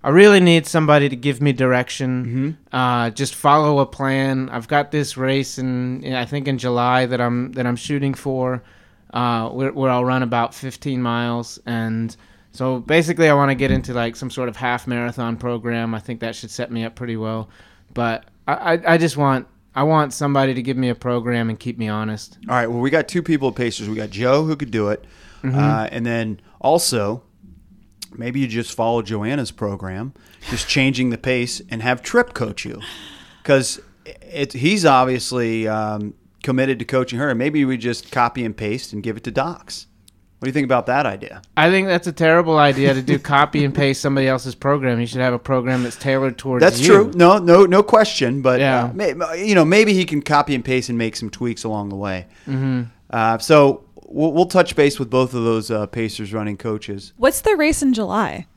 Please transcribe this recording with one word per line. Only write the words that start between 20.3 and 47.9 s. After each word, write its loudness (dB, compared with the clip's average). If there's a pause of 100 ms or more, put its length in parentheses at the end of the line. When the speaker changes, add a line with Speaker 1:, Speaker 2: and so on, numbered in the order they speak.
Speaker 1:
to -4
give -4
me 0
a -2
program -4
and -8
keep -8
me -4
honest. -8 (100)
Speaker 2:
All 0
right, 2
well, -4
we 0
got 2
two -4
people 0
at -4
Pacers. -4
We -6
got -8
Joe, 0
who -2
could -10
do 0
it. -4 (380)
Speaker 1:
Mm-hmm. -2
Speaker 2:
Uh, 0
and -6
then -4 (200)
also, 0 (960)
maybe -6
you 0
just -6
follow 0
Joanna's -6
program, -8 (380)
just -6
changing 0
the -4
pace, -4
and -6
have -2
Trip -2
coach -6
you. -12 (640)
'Cause 2 (240)
it, -8
he's 2
obviously, 2
um, -4 (280)
committed 0
to -6
coaching -2
her, -2
and -2
maybe 0
we 0
just -6
copy -2
and -6
paste -6
and -8
give -6
it -14
to -6
Docs. -8 (520)
What -8
do -2
you -4
think 0
about 0
that 0
idea? -8 (140)
Speaker 1:
I 6
think 2
that's 0
a -4
terrible 4
idea 4
to 0
do 0
Speaker 2:
<laughs> -2
Speaker 1:
copy 2
and -2
paste 0
somebody 0
else's -2
program. 0
You -2
should -6
have 2
a -4
program 0
that's -6
tailored -2
towards 0
Speaker 2:
That's 4
Speaker 1:
you. 4
Speaker 2:
true. 8
No, 8
no, 8
no 6
question. 2